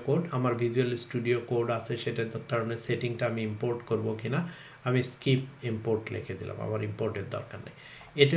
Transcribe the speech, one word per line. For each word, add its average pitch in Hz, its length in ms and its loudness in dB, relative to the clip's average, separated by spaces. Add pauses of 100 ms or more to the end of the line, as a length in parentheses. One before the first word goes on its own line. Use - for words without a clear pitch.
Code। 160 180 4 (120)
আমার 123 160 4 (100)
Visual 120 280 2 (140)
Studio 117 340 2 (120)
Code 120 280 2
আছে, - 140 -6 (100)
সেটার 113 260 0 (220)
কারণে 117 240 0 (120)
সেটিংটা 117 440 0
আমি 113 200 -2
ইম্পোর্ট 120 280 -2 (120)
করব 107 160 2 (140)
কিনা, 123 200 0 (480)
আমি 127 120 6 (120)
স্কিপ 131 300 4 (280)
ইম্পোর্ট 110 320 0 (120)
লিখে - 260 -6
দিলাম, 101 160 -8 (100)
আমার 107 140 -2 (100)
ইম্পোর্টের 107 360 -2 (100)
দরকার 104 300 -8
নেই। - 100 -16 (460)
এটা 139 140 8